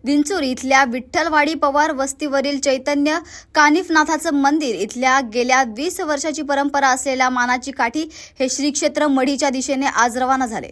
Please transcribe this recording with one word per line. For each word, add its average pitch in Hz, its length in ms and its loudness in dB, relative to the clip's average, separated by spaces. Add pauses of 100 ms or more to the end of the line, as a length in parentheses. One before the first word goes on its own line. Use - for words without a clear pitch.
विंचूर 294 380 0
इथल्या 262 420 2
विठ्ठलवाडी 302 680 0
पवार 302 380 2
वस्तीवरील 269 680 -2
चैतन्य 285 580 0 (360)
कानिफनाथाचं 311 800 2
मंदिर 277 400 2
इथल्या 247 460 0 (140)
गेल्या 254 280 2 (140)
वीस 349 240 -6
वर्षाची 302 420 -4
परंपरा 277 460 0
असलेल्या 254 420 0
मानाची 247 400 -2
काठी 269 380 -2 (320)
हे 262 80 0
श्री 277 220 -2
क्षेत्र 294 360 0
मढीच्या 269 440 2
दिशेने 262 360 -2
आज 240 320 0
रवाना 262 280 0
झाले. 196 260 -8